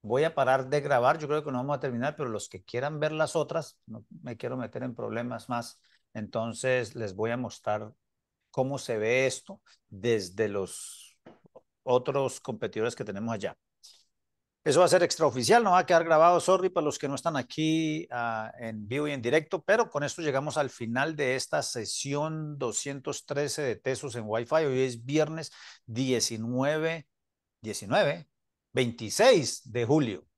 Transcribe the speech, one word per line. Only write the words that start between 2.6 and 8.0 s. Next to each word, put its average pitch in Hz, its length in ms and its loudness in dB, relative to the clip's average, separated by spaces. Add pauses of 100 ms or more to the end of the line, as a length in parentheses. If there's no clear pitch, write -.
quieran 147 380 -6
ver 151 120 0
las 156 240 -2
otras, 151 500 -4
no 110 180 -14 (180)
me 120 140 -10
quiero 127 200 -6
meter 123 260 -8
en 127 120 -6
problemas 117 540 -6
más, 120 320 -6 (320)
entonces 113 840 -2
les 104 180 -6
voy 107 160 -2
a 117 60 -2
mostrar 107 560 -6 (580)